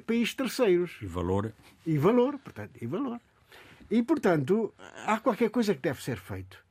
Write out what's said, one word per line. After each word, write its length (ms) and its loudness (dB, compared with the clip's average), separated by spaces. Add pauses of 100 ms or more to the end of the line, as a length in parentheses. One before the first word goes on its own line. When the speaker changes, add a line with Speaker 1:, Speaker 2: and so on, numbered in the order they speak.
Speaker 1:
países 300 0
terceiros. 680 0
Speaker 2:
E 40 -8
valor. 460 -2 (360)
Speaker 1:
E 100 2
valor, 400 4
portanto, 420 -14
e 60 -8
valor. 340 -6 (680)
E, 140 2
portanto, 720 2 (320)
há 140 0
qualquer 300 2
coisa 240 0
que 80 -6
deve 220 -4
ser 140 -4
feito. 400 -12 (140)